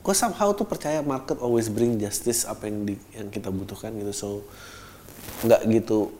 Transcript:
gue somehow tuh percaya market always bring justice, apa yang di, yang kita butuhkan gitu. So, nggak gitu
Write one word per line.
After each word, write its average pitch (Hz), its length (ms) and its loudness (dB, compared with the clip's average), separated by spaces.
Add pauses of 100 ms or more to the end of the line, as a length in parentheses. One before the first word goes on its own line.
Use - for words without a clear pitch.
gue 190 160 2
somehow 208 400 2
tuh 214 80 0
percaya 151 400 -2
market 135 400 -2
always 117 240 4
bring 113 320 2
justice, 107 480 0
apa 107 220 -6
yang 104 180 -2
di, 101 60 -2 (180)
yang 107 160 -10
kita 101 240 -6
butuhkan 98 480 -6
gitu. 101 160 -4
So, 101 120 -6 (1160)
nggak 113 240 8
gitu 110 400 4 (120)